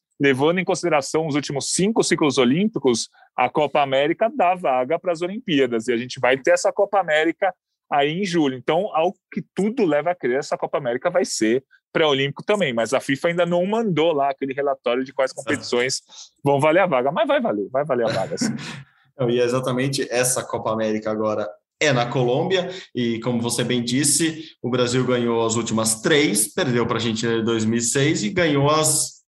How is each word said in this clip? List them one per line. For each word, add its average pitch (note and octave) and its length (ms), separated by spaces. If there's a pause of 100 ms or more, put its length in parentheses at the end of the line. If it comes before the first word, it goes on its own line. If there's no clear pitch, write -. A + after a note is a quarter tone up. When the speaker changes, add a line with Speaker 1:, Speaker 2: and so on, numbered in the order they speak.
(180)
Speaker 1:
levando C#3+ 400
em F3+ 60
consideração D#3+ 600
os C#3 80
últimos C#3 380
cinco G3+ 300
ciclos D#3 360
olímpicos, C3+ 720 (260)
a B2+ 140
Copa D3+ 320
América C#3+ 520
dá F#3 200
vaga D3 440
pras F3 220
Olimpíadas, C#3 680
e C3 40
a A#2 60
gente C3 200
vai B2+ 200
ter E3+ 140
essa F#3 200
Copa G3+ 260
América E3 560 (380)
aí D3 300
em - 20
julho. D#3 320
Então, D#3 380
ao E3 180 (180)
que - 140 (100)
tudo G#3+ 300
leva D3+ 280
a - 20
crer, B2+ 240
essa D3+ 180
Copa E3 220
América C3 320
vai F3+ 160
ser A2+ 360 (300)
pré-olímpico C#3 500
também, F#3+ 300
mas A#2 220
a B2+ 60
fifa C#3 280
ainda F3 160
não F3 220
mandou F#3+ 460
lá C#3 180
aquele C3+ 240
relatório C3+ 500
de C3 80
quais C3 200
competições B2 680 (420)
vão C#3+ 160
valer D#3 220
a F#3+ 60
vaga, C3+ 260
mas C#4 160
vai C#4+ 120
valer, G#2 300
vai C#3 140
valer A#2+ 240
a - 40
vaga, - 260
sim. - 180
Speaker 2:
<laughs> - 340 (280)
Não, B2 100
e A#2+ 100
é B2 60
exatamente C3 680
essa B2 320
Copa A2 300
América G#2+ 380
agora G#2+ 360 (340)
é D3+ 120
na B2 120
Colômbia, E3+ 680 (240)
e A#2 260
como A#2+ 200
você A#2 240
bem A#2+ 180
disse, C#3+ 600 (180)
o B2 60
Brasil B2 360
ganhou A#2 420
as A2+ 100
últimas A2 460
três, D3 500
perdeu A#2+ 340
pra A2+ 120
Argentina A#2 340
em A2+ 100
dois A2 220
mil A2+ 140
e A#2 40
seis D3+ 400
e G#3 60
ganhou D3+ 400
as D3+ 520 (160)